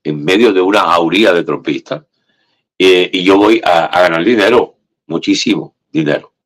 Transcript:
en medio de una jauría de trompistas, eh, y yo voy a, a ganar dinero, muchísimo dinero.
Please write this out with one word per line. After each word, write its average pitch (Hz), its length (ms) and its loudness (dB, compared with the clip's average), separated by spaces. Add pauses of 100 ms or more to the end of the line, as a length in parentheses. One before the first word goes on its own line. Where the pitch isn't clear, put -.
en 76 200 -6
medio 101 300 2
de 92 80 2
una 101 200 2
jauría 87 520 2
de 85 100 0
trompistas, 71 600 -8 (720)
eh, 92 360 2
y 92 100 -6
yo 98 140 4
voy 107 260 2
a, 85 220 0
a 87 160 -2
ganar 85 220 0
dinero, 110 520 0 (320)
muchísimo 85 680 -4 (160)
dinero. 73 420 -4 (120)